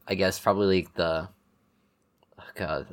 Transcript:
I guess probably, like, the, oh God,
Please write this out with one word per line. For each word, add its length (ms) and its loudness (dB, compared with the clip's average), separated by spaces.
I 80 -4
guess 240 0
probably, 440 4
like, 100 -20
the, 360 -2
oh 40 -20
God, 380 -4